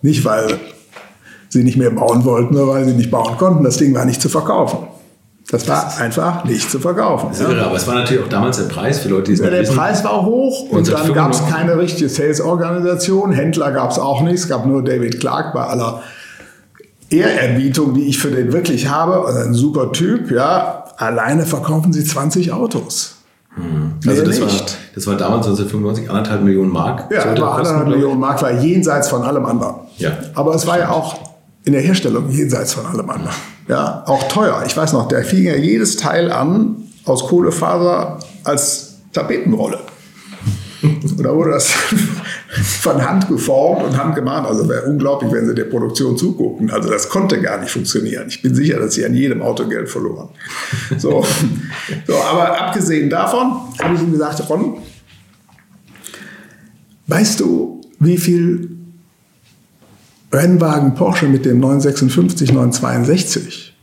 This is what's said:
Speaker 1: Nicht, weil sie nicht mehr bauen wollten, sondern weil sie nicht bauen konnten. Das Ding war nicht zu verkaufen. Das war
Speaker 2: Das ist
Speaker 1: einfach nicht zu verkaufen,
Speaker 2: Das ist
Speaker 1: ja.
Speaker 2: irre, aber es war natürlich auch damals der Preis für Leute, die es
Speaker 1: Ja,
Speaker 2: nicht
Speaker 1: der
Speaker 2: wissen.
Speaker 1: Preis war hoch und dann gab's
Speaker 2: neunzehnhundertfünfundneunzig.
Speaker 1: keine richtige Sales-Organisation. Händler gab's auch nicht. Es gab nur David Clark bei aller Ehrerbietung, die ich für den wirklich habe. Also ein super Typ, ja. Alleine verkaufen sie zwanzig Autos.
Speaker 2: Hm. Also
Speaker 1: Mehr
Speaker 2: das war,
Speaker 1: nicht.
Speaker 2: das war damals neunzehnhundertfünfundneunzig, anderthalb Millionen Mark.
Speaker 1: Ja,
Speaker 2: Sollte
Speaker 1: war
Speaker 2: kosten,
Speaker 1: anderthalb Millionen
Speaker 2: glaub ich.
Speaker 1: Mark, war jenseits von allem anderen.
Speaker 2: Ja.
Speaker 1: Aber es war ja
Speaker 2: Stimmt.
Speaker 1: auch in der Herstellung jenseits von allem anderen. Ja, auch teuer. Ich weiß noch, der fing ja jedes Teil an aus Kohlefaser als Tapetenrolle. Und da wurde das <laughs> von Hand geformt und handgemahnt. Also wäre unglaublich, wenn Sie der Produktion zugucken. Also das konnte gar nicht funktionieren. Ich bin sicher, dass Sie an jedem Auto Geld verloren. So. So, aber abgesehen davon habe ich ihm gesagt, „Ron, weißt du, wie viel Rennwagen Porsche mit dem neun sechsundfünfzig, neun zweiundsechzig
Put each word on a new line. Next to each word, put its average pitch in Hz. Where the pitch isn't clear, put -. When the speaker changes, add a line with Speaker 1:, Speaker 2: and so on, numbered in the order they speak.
Speaker 1:
Nicht, 147
weil 110
sie 127
nicht 127
mehr 123
bauen 120
wollten, 120
sondern 135
weil 135
sie 127
nicht 117
bauen 117
konnten. 175
Das 123
Ding 139
war 120
nicht 123
zu 156
verkaufen. 156
Das -
war -
Speaker 2:
Das -
ist -
Speaker 1:
einfach 165
nicht -
zu 135
verkaufen, 175
Speaker 2:
Das -
ist -
Speaker 1:
ja. -
Speaker 2:
irre, 113
aber 92
es -
war 120
natürlich 123
auch -
damals 113
der 101
Preis 127
für -
Leute, 95
die 98
es 90
Speaker 1:
Ja, -
Speaker 2:
nicht 180
Speaker 1:
der 180
Speaker 2:
wissen. 135
Speaker 1:
Preis 196
war 208
hoch 254
und 170
dann 156
gab's 156
Speaker 2:
neunzehnhundertfünfundneunzig. 151
Speaker 1:
keine 165
richtige 165
Sales-Organisation. 175
Händler 151
gab's 127
auch 135
nicht. 170
Es 180
gab 123
nur 135
David 120
Clark 131
bei 127
aller 117
Ehrerbietung, 135
die 143
ich 139
für 143
den 123
wirklich 156
habe. 165
Also 120
ein 117
super 135
Typ, 196
ja. 143
Alleine 117
verkaufen 156
sie 151
zwanzig 156
Autos. -
Speaker 2:
Hm. 78
Also 147
Speaker 1:
Mehr 170
Speaker 2:
das 226
war, 117
Speaker 1:
nicht. 98
Speaker 2:
das 95
war 101
damals 104
neunzehnhundertfünfundneunzig, 104
anderthalb 107
Millionen 95
Mark. -
Speaker 1:
Ja, 214
Speaker 2:
Sollte 110
Speaker 1:
war -
Speaker 2:
kosten, 165
Speaker 1:
anderthalb 143
Millionen 139
Speaker 2:
glaub 135
ich. 135
Speaker 1:
Mark, 123
war 123
jenseits 156
von 123
allem 135
anderen. 107
Speaker 2:
Ja. 82
Speaker 1:
Aber 156
es 160
war 175
ja 170
Speaker 2:
Stimmt. 160
Speaker 1:
auch -
in 139
der 135
Herstellung 139
jenseits 135
von -
allem 95
anderen. -
Ja, 143
auch -
teuer. -
Ich -
weiß 156
noch, 120
der 131
fing 190
ja 160
jedes 202
Teil 170
an 175
aus 131
Kohlefaser 175
als -
Tapetenrolle. -
Und 151
da 135
wurde 160
das 143
<laughs> -
von 143
Hand 190
geformt 151
und 139
handgemahnt. 143
Also -
wäre 117
unglaublich, 139
wenn 113
Sie 120
der 113
Produktion 123
zugucken. -
Also 107
das 107
konnte -
gar 101
nicht -
funktionieren. -
Ich -
bin 127
sicher, 143
dass 110
Sie 113
an 113
jedem 123
Auto 117
Geld 113
verloren. -
So. -
So, 151
aber 170
abgesehen 165
davon 247
habe 170
ich 165
ihm 165
gesagt, 151
„Ron, 185
weißt 208
du, 85
wie 175
viel 175
Rennwagen 156
Porsche 175
mit 135
dem 123
neun 135
sechsundfünfzig, 139
neun 123
zweiundsechzig 123